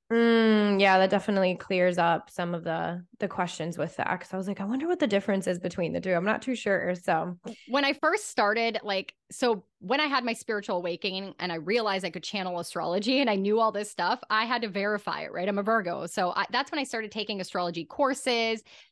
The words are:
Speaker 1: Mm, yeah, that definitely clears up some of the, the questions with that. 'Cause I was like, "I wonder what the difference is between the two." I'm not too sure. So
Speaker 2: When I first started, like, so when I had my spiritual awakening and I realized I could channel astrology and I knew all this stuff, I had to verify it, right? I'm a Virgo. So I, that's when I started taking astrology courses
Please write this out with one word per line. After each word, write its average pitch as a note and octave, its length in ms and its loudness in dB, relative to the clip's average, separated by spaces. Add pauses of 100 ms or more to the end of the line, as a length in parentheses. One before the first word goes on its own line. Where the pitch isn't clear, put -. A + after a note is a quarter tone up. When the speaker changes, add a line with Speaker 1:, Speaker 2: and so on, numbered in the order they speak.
(120)
Speaker 1:
Mm, A3+ 680 4
yeah, G3 200 8
that F#3+ 100 6
definitely F#3+ 480 2
clears F3+ 400 2
up E3+ 320 2
some F3 260 -4
of E3 80 -8
the, E3+ 420 -4 (140)
the G3+ 80 0
questions E3+ 500 -4
with E3 200 -4
that. - 240 -2
'Cause - 120 -14
I F#3 40 -6
was F#3+ 100 -6
like, G3 140 -6
"I F#3+ 40 -6
wonder C4 220 -2
what F4 120 0
the C#4 80 2
difference G3 400 0
is F3+ 120 0
between F3 340 -2
the F3 60 -2
two." F#3 140 0
I'm E3+ 100 2
not G#3+ 180 0
too B3+ 140 -4
sure. F3+ 400 0
So F3 420 0 (280)
Speaker 2:
When C4+ 200 0
I C#4 80 2
first E4 340 0
started, A3 560 2
like, G3 320 -4 (160)
so A3+ 340 0 (140)
when A3+ 220 0
I D4+ 60 2
had C4 180 0
my A3+ 80 0
spiritual G#3 440 -4
awakening F#3 640 -4
and F3+ 120 -4
I E3 40 -4
realized G3 480 0
I F3+ 60 -4
could E3 140 -8
channel F#3 360 -4
astrology F#3 600 0
and C4 100 2
I G#3 60 2
knew G3+ 260 2
all A3 100 4
this G3+ 180 -4
stuff, - 400 -2
I G#3+ 160 2
had A#3 180 -2
to A3 60 -4
verify G3 520 -2
it, D#3+ 100 -8
right? F3+ 160 -4
I'm G3+ 100 0
a G3+ 60 0
Virgo. F3 440 0
So F3+ 280 -2
I, G3+ 140 0
that's C4 220 -2
when D#4+ 80 -4
I C4+ 40 -2
started A3+ 280 -6
taking G#3 280 -6
astrology F3 460 -4
courses A#3 800 0 (280)